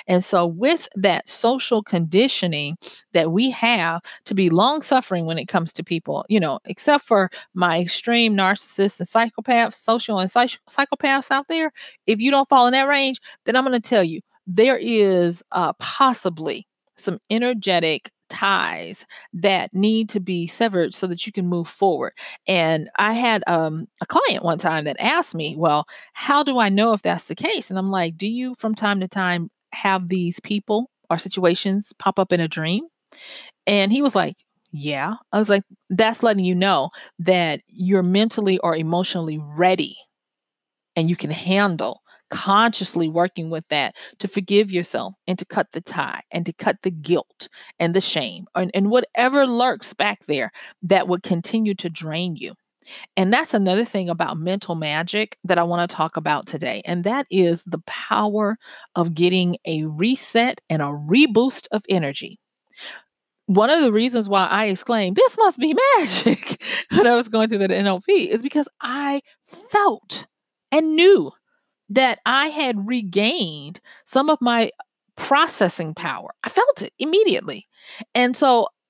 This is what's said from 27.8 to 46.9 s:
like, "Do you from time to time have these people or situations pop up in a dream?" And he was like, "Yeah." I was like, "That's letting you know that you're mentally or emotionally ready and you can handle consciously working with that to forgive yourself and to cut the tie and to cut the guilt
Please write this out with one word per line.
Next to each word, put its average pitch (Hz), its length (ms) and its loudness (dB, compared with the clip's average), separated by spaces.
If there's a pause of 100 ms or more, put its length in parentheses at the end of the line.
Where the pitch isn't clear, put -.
like, 170 260 -2
"Do 196 100 -4
you 247 280 -6
from 220 180 -4
time 202 280 -2
to 185 60 -4
time 175 420 -2 (240)
have 190 340 -2
these 175 320 -2
people 214 500 -4 (200)
or 165 80 0
situations 190 840 0
pop 196 200 0
up 185 120 0
in 175 80 2
a 165 80 0
dream?" 170 400 -4 (800)
And 202 240 2
he 269 100 2
was 277 140 2
like, - 200 0 (360)
"Yeah." 147 440 -6 (180)
I 202 40 0
was 214 120 2
like, 196 140 4 (260)
"That's 220 340 2
letting 202 220 2
you 180 100 2
know 175 360 2 (280)
that 170 480 2
you're 185 360 2
mentally 196 560 2
or 165 180 0
emotionally 165 640 -2
ready 165 560 0 (960)
and 165 140 0
you 175 80 0
can 151 140 -8
handle 175 720 -2 (280)
consciously 196 800 0
working 170 400 -2
with 156 180 -8
that 143 260 -2 (240)
to - 80 -6
forgive 202 460 0
yourself 175 420 -4 (140)
and 185 100 -2
to - 60 -10
cut - 300 -4
the 160 80 -8
tie - 400 -8 (100)
and 170 140 -6
to 170 80 -8
cut - 280 -2
the 190 80 -4
guilt 160 600 -4 (280)